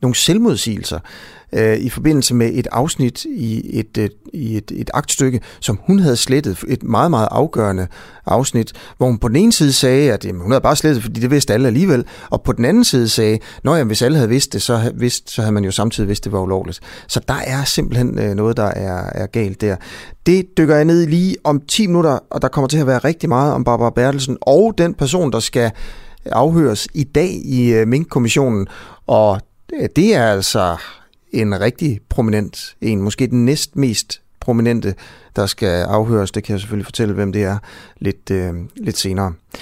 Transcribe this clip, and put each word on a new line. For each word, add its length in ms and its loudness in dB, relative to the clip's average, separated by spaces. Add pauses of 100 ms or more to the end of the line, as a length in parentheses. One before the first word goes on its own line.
nogle 140 0
selvmodsigelser, 840 0 (540)
øh, 240 2
i 120 -4
forbindelse 460 0
med 180 2
et 180 -2
afsnit 540 -2
i 540 -6
et, 180 -6
øh, 120 0 (240)
i 240 -4
et, 180 -8
et 180 -8
aktstykke, 480 0 (180)
som 240 -4
hun 160 4
havde 160 4
slettet, 520 0
et 160 -4
meget, 280 2
meget 200 2
afgørende 560 0 (380)
afsnit, 480 0 (240)
hvor 100 2
hun 100 2
på 100 0
den 80 2
ene 160 6
side 220 4
sagde, 400 4
at, 120 -6
jamen, 160 -8
hun 100 -2
havde 100 4
bare 140 2
slettet, 280 2
fordi 160 -8
det 120 0
vidste 220 2
alle 140 2
alligevel, 380 2 (240)
og 120 -2
på 100 -2
den 140 0
anden 180 4
side 260 2
sagde, 300 0 (240)
"Nå 120 2
ja, 80 2
hvis 180 -2
alle 160 2
havde 120 2
vidst 240 0
det, 80 -4
så 140 0
ha-, 200 0
vidst, 340 -4
så 120 -4
havde 100 0
man 120 0
jo 80 -4
samtidig 380 -2
vidst, 140 -4
det 80 -8
var 80 -2
ulovligt." 400 -4 (280)
Så 200 -4
der 180 -4
er 180 -4
simpelthen, 560 0
øh, 160 -2
noget, 220 0
der 60 0
er, 520 -4
er 120 -4
galt 340 -4
der. 140 0 (500)
Det 320 2
dykker 180 6
jeg 100 4
ned 180 4
i 20 0
lige 380 0
om 240 0
ti 200 0
minutter, 320 2 (100)
og 120 -6
der 60 2
kommer 200 0
til 100 0
at 100 2
være 100 4
rigtig 320 -2
meget 240 2
om 100 -2
Barbara 260 2
Bertelsen 520 0
og 360 4
den 160 2
person, 380 0
der 80 -2
skal 320 0 (540)
afhøres 680 2
i 100 -2
dag 280 0 (140)
i, 280 2
øh, 140 4
Minkkommissionen. 800 0 (400)
Og, 340 4 (320)
øh, 220 -4
det 200 4
er 120 2
altså 480 0 (560)
en 300 -2
rigtig 380 0 (100)
prominent 720 -2
en. 200 -2
Måske 260 -2
den 180 0
næstmest 760 -2 (200)
prominente, 540 0 (400)
der 100 0
skal 380 -2
afhøres. 480 0
Det 120 -6
kan 100 -6
jeg 60 -2
selvfølgelig 260 -6
fortælle, 280 -4
hvem 180 -2
det 120 -2
er 140 -2 (420)
lidt, 320 -6
øh, 220 -2 (220)
lidt 220 -6
senere. 360 -4 (280)